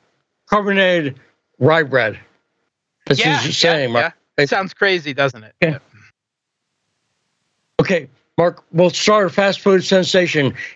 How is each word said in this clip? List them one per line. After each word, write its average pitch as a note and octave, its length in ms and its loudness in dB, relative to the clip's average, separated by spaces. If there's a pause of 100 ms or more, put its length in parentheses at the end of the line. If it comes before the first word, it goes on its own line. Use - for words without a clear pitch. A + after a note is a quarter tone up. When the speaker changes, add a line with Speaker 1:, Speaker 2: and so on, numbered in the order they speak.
(480)
Speaker 1:
carbonated F#3+ 720 0 (400)
rye D#3 240 2
bread? A#2+ 340 -2 (880)
That's C#3 140 0
Speaker 2:
Yeah, B3+ 160 0
Speaker 1:
what B3 80 -4
you're F3 60 -6
Speaker 2:
yeah, - 40 -8
Speaker 1:
saying, D#3 380 0
Mark. C3+ 240 -2 (220)
Speaker 2:
yeah. C#3+ 60 2
It C#3 60 -2
sounds G3 240 -4
crazy, F3 400 -2
doesn't B2+ 300 -4
it? A2 180 -20
Speaker 1:
Yeah. E3+ 100 2
Speaker 2:
Yeah. C3+ 60 -6 (2000)
Speaker 1:
Okay, D#3+ 300 -2 (280)
Mark, E3+ 340 0
we'll F3 180 4
start G#3 380 2
a - 20 -2
fast G3 300 0
food F#3+ 240 2
sensation E3+ 720 2 (220)